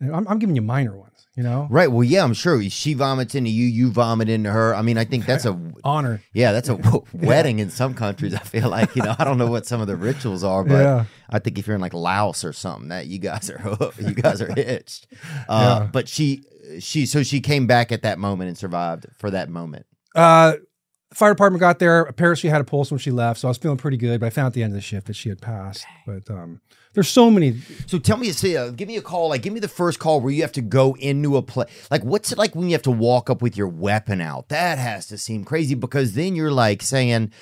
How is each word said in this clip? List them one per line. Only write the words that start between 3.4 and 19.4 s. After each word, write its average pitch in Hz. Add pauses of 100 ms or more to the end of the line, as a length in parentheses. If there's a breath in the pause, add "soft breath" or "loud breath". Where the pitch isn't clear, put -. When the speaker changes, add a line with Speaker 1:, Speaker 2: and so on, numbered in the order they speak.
Speaker 2:
you, 117
you 120
vomit 113
into 110
her. 113
I 101
mean, 113
I 113
think 113
that's 131
a 95 (140)
Speaker 1:
<laughs> -
Honor. 143 (100)
Speaker 2:
Yeah, 113
that's 117
a 110
w- -
Speaker 1:
<laughs> -
Yeah. -
Speaker 2:
wedding 131
in 104
some 131
countries, 101
I 104
feel 113
like. 107
You 123
know, 107
I -
don't 135
know 120
what 117
some 120
of 107
the 98
rituals 107
are, 95
but 139
Speaker 1:
Yeah. 131 (240 loud breath)
Speaker 2:
I 107
think 98
if 98
you're 107
in, 95
like, 90
Laos 92
or 80
something, 69
that 85
you 95
guys 92
are 69
<laughs> -
hooked, 107
you 104
guys 185
are 98
hitched. - (420 loud breath)
Uh, 107
Speaker 1:
Yeah. 104
Speaker 2:
but 127
she, 139 (360)
she, 147
so 147
she 135
came 143
back 120
at 110
that 101
moment 95
and 87
survived 85 (140)
for 104
that 87